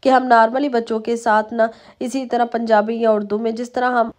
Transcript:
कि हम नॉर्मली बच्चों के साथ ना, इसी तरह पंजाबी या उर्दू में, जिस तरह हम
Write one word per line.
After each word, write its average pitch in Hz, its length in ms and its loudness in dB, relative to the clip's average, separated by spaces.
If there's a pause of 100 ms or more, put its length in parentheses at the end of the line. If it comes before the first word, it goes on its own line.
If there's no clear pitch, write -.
कि 262 80 4
हम 254 160 4
नॉर्मली 240 420 4
बच्चों 233 320 -2
के 233 160 -4
साथ 214 360 0
ना, 226 160 0 (340)
इसी 254 240 -6
तरह 240 180 0
पंजाबी 226 600 0
या 220 80 4
उर्दू 208 260 -2
में, 226 160 -4
जिस 240 200 -10
तरह 247 120 -2
हम 233 320 0